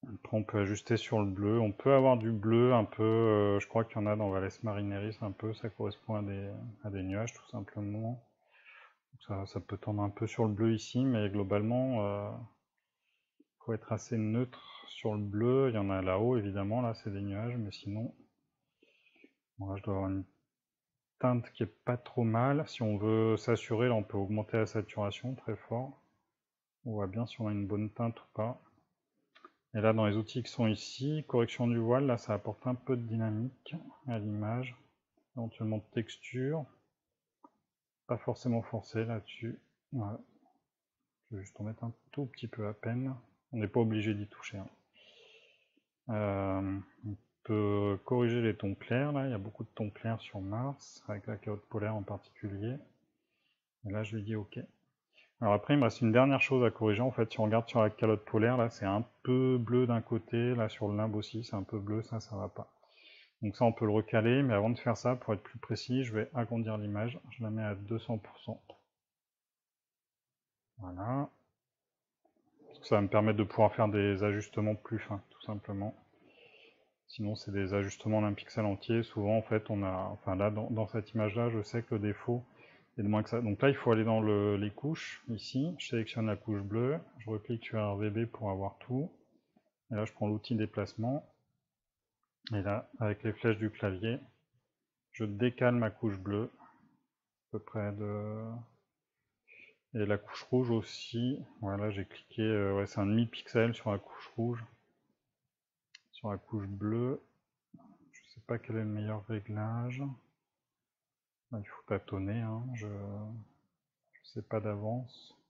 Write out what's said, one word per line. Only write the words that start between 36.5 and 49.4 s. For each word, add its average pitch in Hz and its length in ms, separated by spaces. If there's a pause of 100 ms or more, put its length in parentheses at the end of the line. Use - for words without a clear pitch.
Pas 123 100
forcément 117 460
forcé 113 420
là-dessus. 113 540 (340)
Voilà. 110 260 (1120)
Je 107 80
vais 95 60
juste - 180
en - 20
mettre 110 220
un 117 80 (180)
tout 143 140
petit - 220
peu 107 200
à 107 60
peine. 127 420 (380)
On 123 40
n'est 107 120
pas 123 100
obligé 107 340
d'y 104 140
toucher, - 300
hein. 95 100 (1400)
Euh, 98 720 (280)
on 101 80 (280)
peut 104 600
corriger 120 380
les 110 140
tons 98 200
clairs, 139 380
là. 135 140
Il 131 40
y - 20
a 110 40
beaucoup 104 260